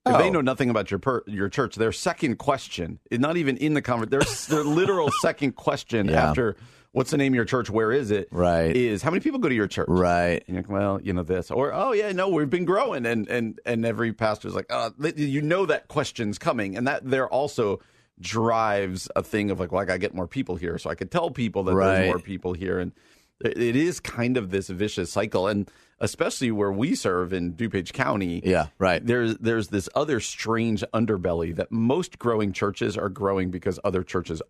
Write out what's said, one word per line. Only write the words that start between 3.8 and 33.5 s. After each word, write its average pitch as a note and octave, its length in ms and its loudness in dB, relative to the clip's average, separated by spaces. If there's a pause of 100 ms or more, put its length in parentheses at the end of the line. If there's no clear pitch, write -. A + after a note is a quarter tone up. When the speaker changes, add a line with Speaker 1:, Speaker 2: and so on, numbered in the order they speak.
Speaker 1:
conver-, A#2 300 -2
their C3+ 120 4
s-, - 240 -2
their D3+ 180 2
literal E3 520 2
Speaker 2:
<laughs> - 60 -2
Speaker 1:
second C#3+ 320 0
question A#2+ 540 -2
Speaker 2:
Yeah. D#2 220 4
Speaker 1:
after, G#2 260 0 (360)
"What's C3 200 0
the D#3 60 2
name C3+ 140 4
of B2+ 40 4
your A#2 80 2
church? A#2 260 -2
Where A2 220 2
is C3 180 2
it?" G2 220 0
Speaker 2:
Right. E2+ 420 4
Speaker 1:
is, A#2 280 2
"How D#3 80 2
many F3+ 100 2
people C#4 180 -2
go G3+ 100 2
to B2+ 60 2
your G#2 140 2
church?" - 200 -2
Speaker 2:
Right. F2 600 4
Speaker 1:
And F2+ 80 -6
you're - 80 -4
like, - 60 -10
"Well, G2 300 0
you F#2+ 120 -4
know F2+ 100 -2
this," F2+ 300 -4
or, C#3 200 0
"Oh B3 200 0
yeah, G#3 200 0
no, F#3 180 0
we've D3+ 200 2
been F3+ 140 0
growing." F3+ 420 0
And, A#2 220 0
and, A2+ 360 -2
and A2+ 220 0
every A2+ 260 0
pastor's G#2 440 -2
like, G2 140 -4
"Oh," A#2+ 200 -2 (100)
th-, D#3 180 -2
you D3 240 0
know F3 240 2
that D3 200 -6
question's A#2 520 -4
coming, G#2+ 380 -2
and B2 120 -2
that C#3 200 -4
there C3 200 0
also A#2 500 0 (540)
drives G#2+ 840 2
a F#2 60 0
thing G#2 280 0
of F2+ 100 -2
like, F2 120 -4
"Well, F#2 100 2
I - 20 0
gotta F#2 140 0
get F#2+ 160 -2
more F2+ 120 -4
people F#2 300 -4
here E2+ 220 -4
so - 120 -6
I - 40 -2
could F2 160 -8
tell E3+ 200 0
people A2 340 -2
that F#2 100 2
Speaker 2:
Right. F#2+ 220 6
Speaker 1:
there's F#2+ 120 4
more F2+ 100 0
people F#2 340 -6
here." F2+ 260 -2
And F2+ 140 -4 (520)
it, - 140 0
it A#2 180 2
is E3 240 0
kind B2 360 -2
of G2 140 -2
this F#2+ 180 -2
vicious F#2 420 -4
cycle, G2+ 380 0
and G2+ 220 0 (300)
especially C3 520 -2
where G2+ 180 0
we B2+ 240 0
serve F2+ 380 0
in F2 220 -2
DuPage G2 380 -4
County, G2+ 520 0
Speaker 2:
Yeah, F2 220 2 (120)
right. F#2 260 2
Speaker 1:
there's, A#2 340 2
there's A2+ 280 0
this G2 300 -2
other C#3+ 240 0
strange A2+ 640 -2 (100)
underbelly F2 640 0
that - 160 -4
most B2 480 0
growing G#2+ 320 2
churches G#2 440 -2
are G2+ 120 -2
growing F#2+ 420 0